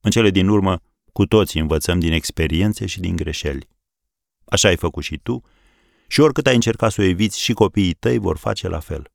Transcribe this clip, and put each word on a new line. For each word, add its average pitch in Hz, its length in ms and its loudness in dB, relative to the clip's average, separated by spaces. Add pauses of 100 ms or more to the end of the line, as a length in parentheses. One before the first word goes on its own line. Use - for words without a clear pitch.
În 104 100 -2
cele 107 200 4
din 92 180 2
urmă, 95 340 2 (300)
cu 101 140 0
toții 98 340 2
învățăm 80 380 0
din 82 140 2
experiențe 82 760 -2
și - 140 -8
din 90 160 -4
greșeli. 80 520 -8 (760)
Așa - 240 2
ai 90 80 4
făcut 80 260 -4
și - 160 -8
tu 123 240 -6 (680)
și - 120 0
oricât 147 260 4
ai 131 80 4
încercat 113 380 0
să - 80 -4
o 101 40 2
eviți, 95 360 0
și - 120 -2
copiii 98 420 2
tăi 123 240 0
vor 90 180 -2
face 104 320 -6
la 85 100 -6
fel. 71 260 -10 (100)